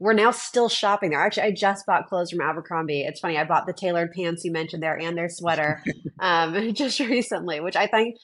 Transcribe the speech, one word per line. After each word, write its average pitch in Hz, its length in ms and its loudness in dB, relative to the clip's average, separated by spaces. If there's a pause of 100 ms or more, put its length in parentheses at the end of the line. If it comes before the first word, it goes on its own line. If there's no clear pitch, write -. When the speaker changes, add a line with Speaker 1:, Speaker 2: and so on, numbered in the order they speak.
Speaker 1:
We're 214 140 4
now 220 160 8
still 240 380 0
shopping 202 420 0
there. 147 100 0
Actually, 208 280 2
I - 40 2
just 196 340 0
bought 185 220 2
clothes 175 220 -2
from 170 100 -4
Abercrombie. 156 640 -2
It's 143 180 -6
funny, 165 160 -2
I 151 80 0
bought 156 220 2
the 180 60 -6
tailored 170 400 -2
pants 170 300 -4
you 175 80 -4
mentioned 160 320 -4
there 160 160 -2
and 165 180 -4
their 170 120 -2
sweater, 160 540 -2 (200)
Speaker 2:
<laughs> - 160 -12
Speaker 1:
um, 180 560 2
<laughs> - 0 -
just 262 240 -2
recently, 202 640 -2
which 175 160 -4
I 196 100 4
think 226 380 2